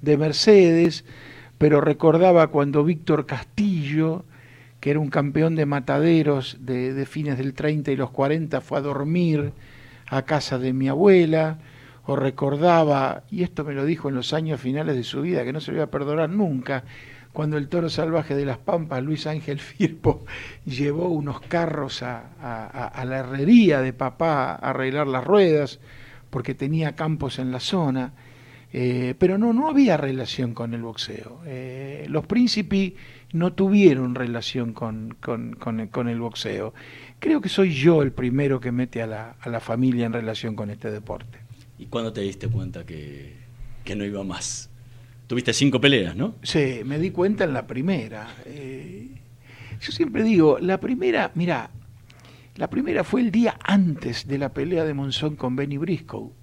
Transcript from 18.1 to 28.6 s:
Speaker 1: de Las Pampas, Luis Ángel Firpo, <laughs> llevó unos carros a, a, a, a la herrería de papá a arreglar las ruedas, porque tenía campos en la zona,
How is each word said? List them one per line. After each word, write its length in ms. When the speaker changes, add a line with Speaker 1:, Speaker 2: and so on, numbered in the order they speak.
Speaker 1:
de 100
Las 120
Pampas, 440
Luis 240
Ángel 320
Firpo, 680
<laughs> 200
llevó 440
unos 320
carros 640
a, 280
a, 240
a, 220
a 180
la 140
herrería 600
de 120
papá 600
a 180
arreglar 380
las 160
ruedas, 560
porque 240
tenía 400
campos 460
en 100
la 80
zona, 540